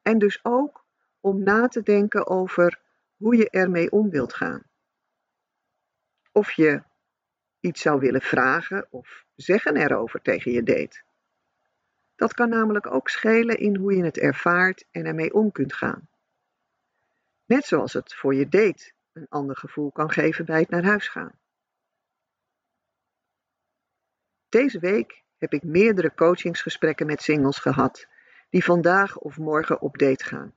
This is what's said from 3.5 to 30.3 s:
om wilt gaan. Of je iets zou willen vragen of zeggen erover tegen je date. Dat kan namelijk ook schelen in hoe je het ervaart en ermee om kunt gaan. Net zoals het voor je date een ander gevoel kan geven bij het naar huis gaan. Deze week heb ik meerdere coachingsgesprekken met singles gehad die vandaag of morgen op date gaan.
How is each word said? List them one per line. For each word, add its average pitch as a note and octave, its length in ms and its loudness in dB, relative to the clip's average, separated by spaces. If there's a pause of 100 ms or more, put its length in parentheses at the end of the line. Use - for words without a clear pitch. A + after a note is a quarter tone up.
om G#3 180 2
wilt C3+ 240 -2
gaan. - 300 -6 (1700)
Of G#3 200 0
je D3 320 0 (760)
iets - 220 -8
zou D3 180 0
willen C3 220 0
vragen D3+ 680 -2
of - 360 -20 (100)
zeggen G3+ 400 0
erover B2 460 -2
tegen - 300 -2
je A#2+ 120 0
date. - 400 -2 (1120)
Dat A#3 180 -2
kan A#3+ 160 0
namelijk A3 380 0
ook - 220 -4
schelen A3+ 480 0
in G#3 180 0
hoe G3 200 0
je F3+ 80 2
het D#3+ 140 -2
ervaart F3 760 0
en E3 140 -8
ermee D#3+ 280 -4
om G#3+ 180 2
kunt - 220 -4
gaan. - 360 -8 (1400)
Net C4+ 200 2
zoals C3+ 280 0
het - 200 -8
voor C3+ 220 -2
je C#3 140 0
date G3 420 2 (220)
een D#3+ 160 -20
ander C#3 260 -6
gevoel D3 360 -8
kan D3+ 180 -4
geven D#3+ 360 0
bij D#3+ 140 0
het D#3+ 100 0
naar F3 140 -2
huis G3+ 240 2
gaan. - 320 -12 (3000)
Deze B3 300 2
week G3+ 440 -4 (140)
heb - 160 -6
ik C#3+ 100 -4
meerdere F3+ 500 2
coachingsgesprekken E3 920 0
met D3+ 160 -4
singles C#3+ 360 2
gehad C3 500 -2 (420)
die F3+ 140 2
vandaag F3 540 2
of C#3+ 200 -14
morgen D#3 440 -2
op D3 160 -6
date C3+ 280 2
gaan. - 320 -12